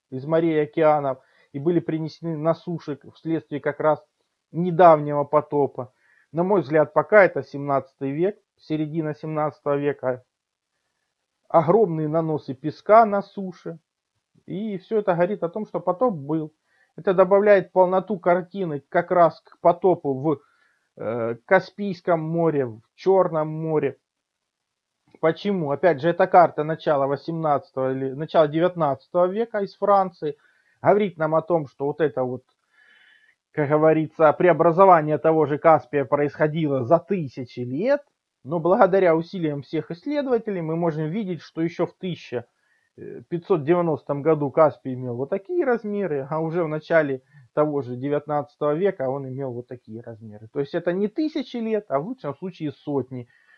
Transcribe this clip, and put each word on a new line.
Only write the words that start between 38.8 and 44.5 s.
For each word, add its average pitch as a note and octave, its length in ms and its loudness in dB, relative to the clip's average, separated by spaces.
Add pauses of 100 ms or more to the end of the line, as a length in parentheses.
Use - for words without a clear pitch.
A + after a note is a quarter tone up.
усилиям D#3+ 460 -6
всех D#3 280 -8
исследователей A#3 680 -4
мы D#3+ 160 -4
можем D#3+ 320 -4
видеть, F#3 320 -8
что - 220 -10
еще E3+ 240 -4
в - 80 -10
тысяча, E3 500 -10 (520)
э, G#2+ 320 -16
пятьсот E3+ 360 -2
девяностом D#3+ 560 0
году D3 300 2